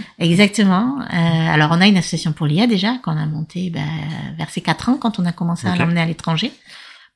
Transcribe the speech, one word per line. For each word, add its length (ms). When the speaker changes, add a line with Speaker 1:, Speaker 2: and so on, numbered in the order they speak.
Speaker 1:
Exactement. 840
Euh, 120
alors, 580
on 80
a 80
une 100
association 360
pour 140
l'I 140
A 60
déjà, 300
qu'on 200
a 80
montée, 440
bah, 100
vers 120
ses 120
quatre 280
ans, 80
quand 200
on 80
a 60
commencé 360
à 40
Speaker 2:
Ok. 80
Speaker 1:
l'emmener 220
à 40
l'étranger, 460